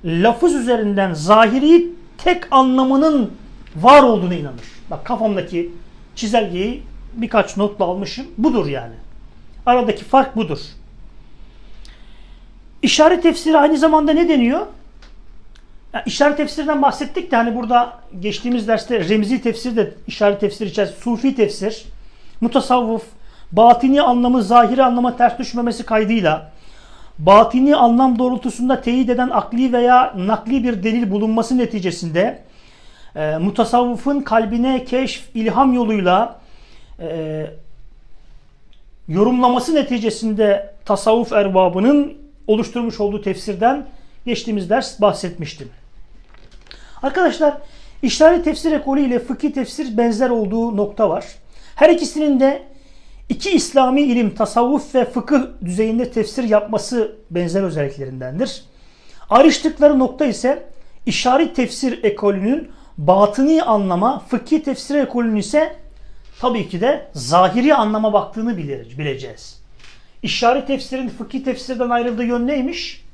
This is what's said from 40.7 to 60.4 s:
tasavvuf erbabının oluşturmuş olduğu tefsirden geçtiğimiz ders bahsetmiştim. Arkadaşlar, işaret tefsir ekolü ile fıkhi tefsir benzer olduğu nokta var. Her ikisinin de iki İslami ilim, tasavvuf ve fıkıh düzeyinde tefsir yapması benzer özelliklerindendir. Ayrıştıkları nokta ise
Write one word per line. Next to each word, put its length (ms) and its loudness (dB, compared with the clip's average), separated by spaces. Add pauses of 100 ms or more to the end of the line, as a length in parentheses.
tasavvuf 480 0
erbabının 840 2 (300)
oluşturmuş 520 -2
olduğu 220 -4
tefsirden 680 -2 (380)
geçtiğimiz 440 -4
ders 320 -2
bahsetmiştim. 680 -4 (1300)
Arkadaşlar, 540 0 (440)
işaret 440 4
tefsir 260 -2
ekolü 300 0
ile 180 0
fıkhi 340 -6
tefsir 440 -6
benzer 320 0
olduğu 480 -2
nokta 320 0
var. 160 -4 (500)
Her 140 6
ikisinin 500 0
de 240 2 (640)
iki 220 -4
İslami 500 2
ilim, 340 0
tasavvuf 600 -2
ve 100 2
fıkıh 360 0 (240)
düzeyinde 460 -2
tefsir 320 -4
yapması 720 -2 (160)
benzer 320 -2
özelliklerindendir. 1000 -6 (640)
Ayrıştıkları 720 4
nokta 260 0
ise 380 -2 (420)